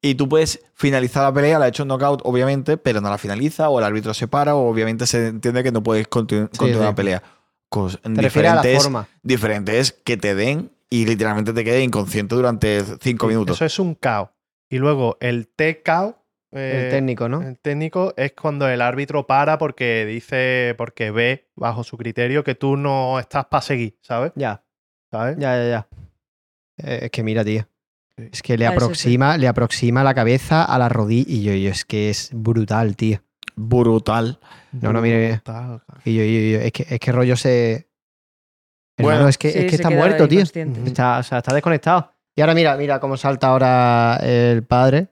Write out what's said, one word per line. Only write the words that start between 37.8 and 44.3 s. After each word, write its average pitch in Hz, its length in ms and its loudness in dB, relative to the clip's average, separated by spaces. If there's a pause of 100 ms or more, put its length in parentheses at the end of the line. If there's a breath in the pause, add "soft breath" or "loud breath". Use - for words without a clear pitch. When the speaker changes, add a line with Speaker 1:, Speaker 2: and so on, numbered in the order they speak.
Speaker 2:
hermano, 147 200 4
Speaker 1:
Bueno. 143 120 6
Speaker 2:
es 131 80 2
que, 151 140 0
Speaker 4:
Sí, - 80 -2
Speaker 2:
es - 60 4
que 180 60 0
Speaker 4:
se 165 60 2
Speaker 2:
está 170 120 2
Speaker 4:
queda 151 100 2
Speaker 2:
muerto, 170 240 4
Speaker 4:
ahí 151 60 4
Speaker 2:
tío. 170 100 6
Speaker 4:
inconsciente. 151 460 -2
Speaker 2:
Está, 123 340 0
o 127 40 -4
sea, 123 160 -2
está 127 140 -2
desconectado. 160 580 2 (240)
Y 147 60 2
ahora 160 120 4
mira, 160 240 4
mira 143 220 0
cómo 135 180 -4
salta 139 300 0
ahora 123 760 4
el 120 420 4